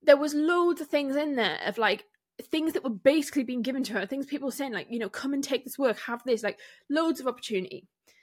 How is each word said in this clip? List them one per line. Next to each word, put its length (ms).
there 140
was 180
loads 460
of 80
things 300
in 180
there 300
of, 120
like, 280
things 320
that 100
were 60
basically 540
being 180
given 220
to 100
her, 120
things 200
people 220
were 60
saying, 180
like, 180
you 100
know, 100
"Come 240
and 100
take 220
this 120
work, 220
have 240
this," 200
like, 160
loads 300
of 80
opportunity. 600